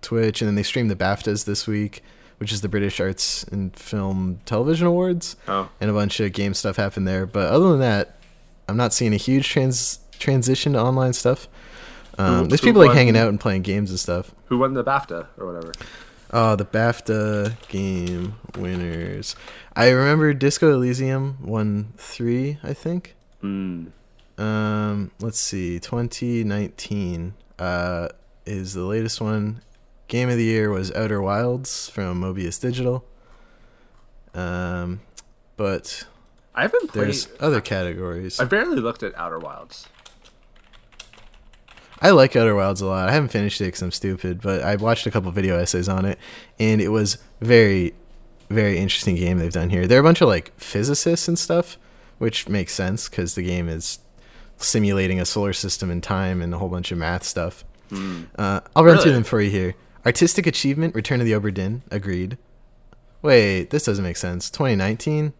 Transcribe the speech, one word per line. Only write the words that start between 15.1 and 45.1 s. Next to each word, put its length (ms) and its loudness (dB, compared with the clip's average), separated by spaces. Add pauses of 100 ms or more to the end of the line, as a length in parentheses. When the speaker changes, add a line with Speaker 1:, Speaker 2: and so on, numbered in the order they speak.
Speaker 2:
or 160 -10
whatever? 200 -12 (580)
Speaker 1:
Oh, 260 4
the 100 -2
bafta 920 0 (120)
game 680 -4 (220)
winners. 760 -6 (400)
I 160 6
remember 440 4
Disco 400 4
Elysium 680 -2
won 560 -2
three, 680 -4
I 120 -6
think. 420 -8 (260)
Speaker 2:
Mm. 500 -6 (440)
Speaker 1:
Um, 760 -4 (100)
let's 200 -6
see. 400 -6
Twenty 640 -4
nineteen, 880 -6 (240)
uh, 500 -4 (360)
is 300 -8
the 100 -6
latest 360 -4
one. 420 -4 (460)
Game 200 -2
of 80 0
the 80 2
year 260 0
was 220 -4
Outer 300 -2
Wilds 680 -4
from 320 -4
Mobius 400 -4
Digital. 440 -4 (1300)
Um, 680 -6 (560)
but 480 -6 (500)
Speaker 2:
I 80 0
haven't 300 0
Speaker 1:
there's 340 -2
Speaker 2:
played 140 -16
Speaker 1:
other 200 0
categories. 800 -6
Speaker 2:
I 60 0
barely 360 0
looked 220 -6
at 140 -8
Outer 220 -8
Wilds. 480 -16 (2250)
Speaker 1:
I 100 8
like 260 8
Outer 180 4
Wilds 260 2
a 60 -4
lot. 220 0
I 40 2
haven't 180 2
finished 300 -2
it 120 -2
'cause 100 -8
I'm 80 -4
stupid, 500 -6
but 220 -2
I 140 0
watched 300 0
a 40 -2